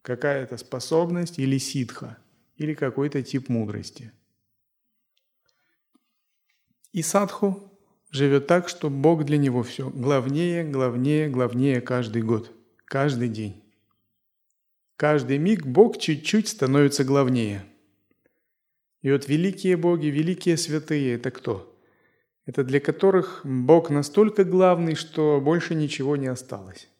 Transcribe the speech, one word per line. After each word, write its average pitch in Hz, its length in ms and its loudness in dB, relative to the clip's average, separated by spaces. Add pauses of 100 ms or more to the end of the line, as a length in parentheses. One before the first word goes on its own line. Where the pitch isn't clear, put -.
Какая-то 131 560 -4
способность 170 800 -4
или 135 200 0
ситха, 120 580 -8 (400)
или 151 160 -6
какой-то 143 500 -4
тип 131 280 -6
мудрости. 107 600 -6 (2750)
И 180 100 -4
садху 196 680 -2 (400)
живет 139 360 2
так, 175 240 2
что - 180 -8
Бог 147 360 2
для 147 120 0
него 131 260 2
все 131 280 -8
главнее, 143 760 -2
главнее, 139 640 0
главнее 127 540 0
каждый 117 400 -2
год, 110 280 -2 (360)
каждый 135 420 -2
день. 107 340 -8 (1300)
Каждый 139 400 0
миг 170 300 0
Бог 185 320 6
чуть-чуть 202 500 0
становится 139 560 2
главнее. 123 640 0 (1400)
И 135 80 0
вот 139 180 0
великие 180 500 0
боги, 160 300 0
великие 160 500 0
святые — 147 560 -2
это 120 160 -6
кто? - 440 -8 (680)
Это 139 200 -2
для 131 160 2
которых 185 640 0
Бог 139 440 4
настолько 190 560 2
главный, 170 500 4
что 151 460 0
больше 160 340 0
ничего 147 420 -2
не 139 100 -4
осталось. 101 600 -10 (140)